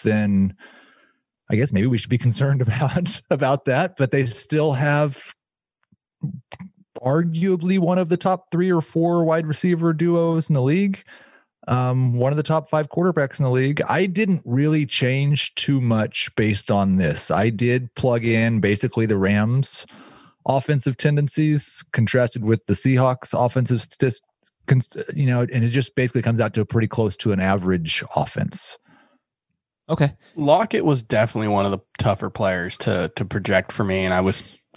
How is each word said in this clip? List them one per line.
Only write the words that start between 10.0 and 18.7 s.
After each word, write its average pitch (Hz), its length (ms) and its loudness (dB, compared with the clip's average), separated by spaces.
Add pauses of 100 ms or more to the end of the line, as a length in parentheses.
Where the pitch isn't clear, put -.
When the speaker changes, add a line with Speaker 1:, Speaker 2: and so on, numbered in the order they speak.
Speaker 1:
in 160 60 2
the 131 60 2
league. 185 420 0 (640)
Um, 127 460 0
one 123 200 0
of 151 40 -2
the 151 60 0
top 156 260 -2
five 156 200 0
quarterbacks 165 500 0
in 147 60 0
the 127 60 2
league. 131 360 0
I 175 180 2
didn't 190 380 0
really 147 420 0
change 139 680 0
too 139 240 0
much 113 560 0
based 107 360 0
on 98 260 4
this. 80 340 0
I 98 180 2
did 120 460 -2
plug 120 300 0
in 113 340 2
basically 104 460 0